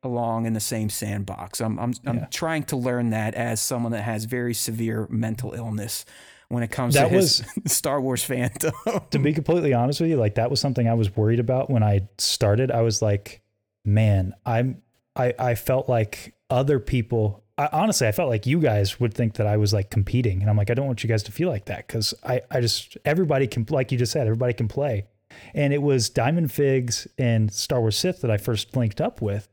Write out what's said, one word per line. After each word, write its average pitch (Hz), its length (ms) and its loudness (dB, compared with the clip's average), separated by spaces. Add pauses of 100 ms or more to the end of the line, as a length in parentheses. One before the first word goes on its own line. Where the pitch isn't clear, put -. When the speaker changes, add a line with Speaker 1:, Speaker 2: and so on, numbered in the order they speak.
Speaker 1:
along 117 420 -2
in 113 80 0
the 110 80 -2
same 110 300 -2
sandbox. 101 720 -6
I'm, 110 160 -2
I'm, 120 160 -2 (120)
I'm 139 120 -2
Speaker 2:
Yeah. - 120 -6
Speaker 1:
trying 160 340 -2
to - 120 -4
learn 123 340 0
that 110 240 -2
as 117 240 -4
someone 120 340 -2
that 107 100 -4
has 110 240 -4
very 120 260 -4
severe 113 560 -4
mental 113 460 -4
illness 110 500 -6 (440)
when 120 140 -2
it 113 80 -4
comes 135 220 -2
Speaker 2:
That 143 120 6
Speaker 1:
to - 40 4
his 180 340 4 (200)
Speaker 2:
was 160 100 -2
Speaker 1:
<laughs> - 0 -
Star 143 300 0
Wars 127 200 -2
fandom. 139 880 -2
Speaker 2:
To 151 80 0
be 143 140 2
completely 156 400 2
honest 127 300 2
with 165 80 2
you, 160 60 2
like, 110 180 2
that 120 160 0
was 139 100 0
something 123 260 0
I 117 60 4
was 110 240 2
worried 113 240 4
about 127 300 0
when 120 120 4
I 101 240 4 (120)
started. 120 520 2
I 117 120 2
was 117 180 2
like, 101 400 -2 (460)
"Man, 101 480 4 (100)
I'm, 123 380 -2 (340)
I, 123 220 0
I 123 160 0
felt 131 340 -2
like 113 460 -2 (160)
other 139 300 2
people, 110 640 0 (140)
I, 147 160 0
honestly, 175 340 2
I 107 60 2
felt 165 160 0
like 113 160 -2
you 147 160 2
guys 107 400 2
would 120 140 0
think 113 220 0
that 104 100 0
I 104 100 2
was, 104 160 2
like, 98 160 0
competing." 101 540 0
And 104 80 2
I'm 104 80 4
like, 101 120 0
"I 120 40 2
don't 135 120 -2
want 123 160 -4
you 110 60 -4
guys 110 140 2
to 104 100 -12
feel 175 160 -2
like 110 160 -4
that." - 240 -10
'Cause - 240 -2 (100)
I, 127 280 -2
I 127 100 0
just, - 460 -2
everybody 147 400 2
can, 117 240 -2
like 139 200 0
you 135 60 0
just 120 160 0
said, 139 140 0
everybody 117 260 2
can 110 160 -2
play. 117 380 -2 (480)
And 143 180 2
it 143 80 2
was 139 300 2
Diamond 147 420 0
Figs 135 640 0
and 113 340 2
Star 127 300 -2
Wars 110 160 2
Sith 180 240 -2
that 120 100 0
I 107 60 2
first 107 400 -2
linked 117 240 0
up 196 220 -4
with 104 300 -4